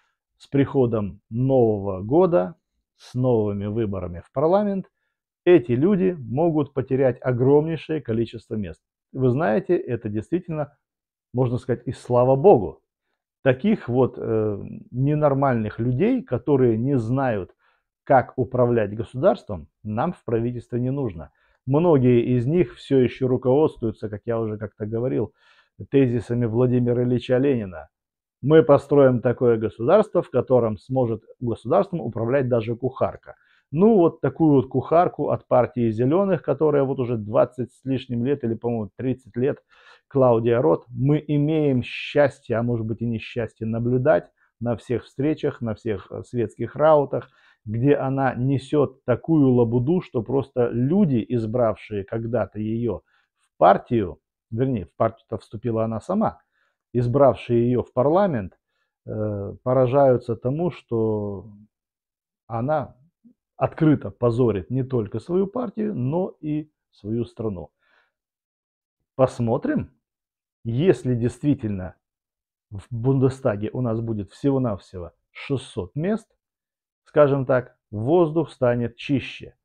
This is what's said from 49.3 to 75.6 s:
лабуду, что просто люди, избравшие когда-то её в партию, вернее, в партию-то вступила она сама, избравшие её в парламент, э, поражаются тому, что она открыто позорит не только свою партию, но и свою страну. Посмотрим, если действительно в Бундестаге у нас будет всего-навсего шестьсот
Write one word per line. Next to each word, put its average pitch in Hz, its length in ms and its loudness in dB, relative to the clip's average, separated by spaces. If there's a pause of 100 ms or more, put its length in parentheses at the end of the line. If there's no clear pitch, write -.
лабуду, 123 480 2
что - 200 -6
просто 123 480 -2
люди, 135 600 2
избравшие 110 720 -2
когда-то 113 560 -6
её 110 440 -4 (340)
в - 200 -20
партию, 120 640 2 (300)
вернее, 113 380 -4
в - 100 -20
партию-то 113 400 -4
вступила 113 480 -4
она 113 160 -6
сама, 214 400 -4 (500)
избравшие 120 760 2
её 120 160 0
в - 100 -12
парламент, 143 640 0 (460)
э, 104 580 -6
поражаются 127 720 2
тому, 151 360 -4
что 107 720 -4 (1040)
она 123 500 -4 (600)
открыто 127 520 0
позорит 113 640 0
не 131 120 -2
только 113 360 -4
свою 185 260 -2
партию, 214 480 -6
но 143 480 -4
и 151 300 -6 (180)
свою 113 360 -6
страну. 101 440 -10 (1500)
Посмотрим, 131 760 -2 (720)
если 131 500 0
действительно 110 800 -4 (800)
в 101 180 -14
Бундестаге 120 840 0
у 127 100 -6
нас 117 200 -2
будет 110 300 -6
всего-навсего 113 800 -4 (180)
шестьсот - 640 -8